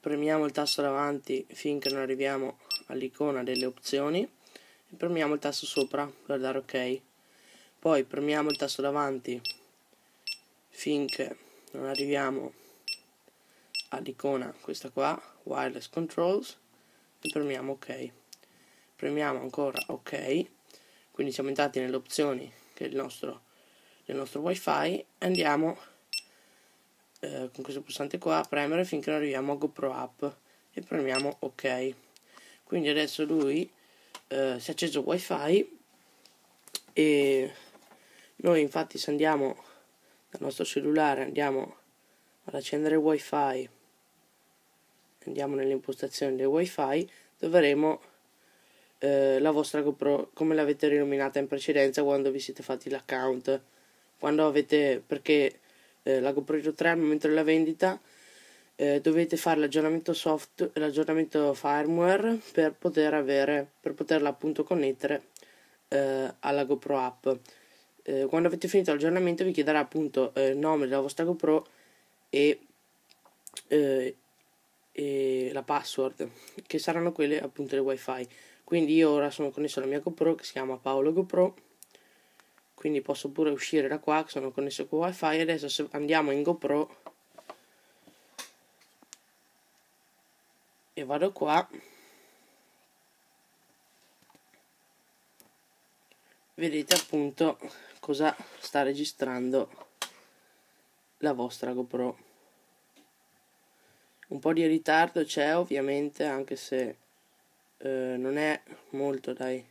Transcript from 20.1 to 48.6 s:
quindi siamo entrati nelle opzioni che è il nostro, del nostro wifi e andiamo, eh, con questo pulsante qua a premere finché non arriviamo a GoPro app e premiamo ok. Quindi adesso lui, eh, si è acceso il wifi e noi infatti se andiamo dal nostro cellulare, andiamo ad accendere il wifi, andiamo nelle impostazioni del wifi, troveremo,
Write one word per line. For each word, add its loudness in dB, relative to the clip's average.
quindi -4
siamo -4
entrati 0
nelle -4
opzioni -4
che -10
è -6
il -8
nostro, -10
del -8
nostro -6
wifi -4
e 0
andiamo, 0
eh, -8
con -12
questo -8
pulsante -8
qua 2
a -2
premere 0
finché -4
non 0
arriviamo -2
a 0
GoPro -2
app -8
e -10
premiamo -2
ok. -4
Quindi -2
adesso 0
lui, 0
eh, -2
si -10
è -6
acceso -2
il -4
wifi 0
e 4
noi 4
infatti -2
se -4
andiamo 2
dal -12
nostro -4
cellulare, 2
andiamo -2
ad -12
accendere 0
il 6
wifi, 0
andiamo -4
nelle 0
impostazioni -4
del 0
wifi, 0
troveremo, 4